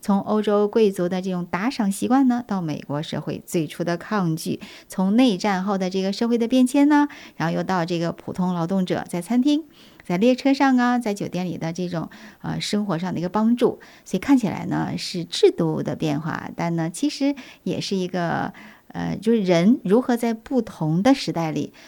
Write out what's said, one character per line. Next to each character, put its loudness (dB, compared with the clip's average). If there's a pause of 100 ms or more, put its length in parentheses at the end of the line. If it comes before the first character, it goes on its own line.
从 2
欧 0
洲 2
贵 4
族 -2
的 -2
这 -6
种 -4
打 -4
赏 0
习 -2
惯 4
呢， 2
到 -2
美 -4
国 -6
社 -6
会 -8
最 -2
初 -8
的 -2
抗 -2
拒， -6 (300)
从 0
内 4
战 -2
后 0
的 0
这 -2
个 0
社 -2
会 2
的 0
变 4
迁 4
呢， 4 (280)
然 -2
后 0
又 -2
到 0
这 -2
个 0
普 -10
通 -2
劳 -2
动 0
者 -2
在 -6
餐 0
厅， 2 (380)
在 -2
列 4
车 2
上 4
啊， 2
在 -2
酒 -4
店 -4
里 -6
的 -6
这 -4
种， -6 (320)
呃， -6
生 -2
活 -2
上 -4
的 -4
一 -4
个 -2
帮 2
助。 2 (260)
所 -4
以 0
看 4
起 0
来 -4
呢， -2
是 -6
制 4
度 -2
的 -4
变 -2
化， -8
但 -2
呢， -2
其 -2
实 -2 (300)
也 -4
是 -4
一 -2
个， -4 (380)
呃， -6
就 2
是 2
人 4
如 4
何 0
在 -2
不 -2
同 -2
的 6
时 -4
代 -4
里 -6 (140)